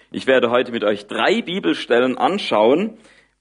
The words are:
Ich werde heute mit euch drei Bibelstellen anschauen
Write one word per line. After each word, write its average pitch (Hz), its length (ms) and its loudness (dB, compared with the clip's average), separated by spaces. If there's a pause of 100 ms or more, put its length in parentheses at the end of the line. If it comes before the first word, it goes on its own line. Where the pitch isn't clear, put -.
(140)
Ich 95 120 -10
werde 123 240 2
heute 120 220 0
mit 110 120 -4
euch 104 220 -2
drei 139 340 0
Bibelstellen 143 800 -2
anschauen 156 800 0 (420)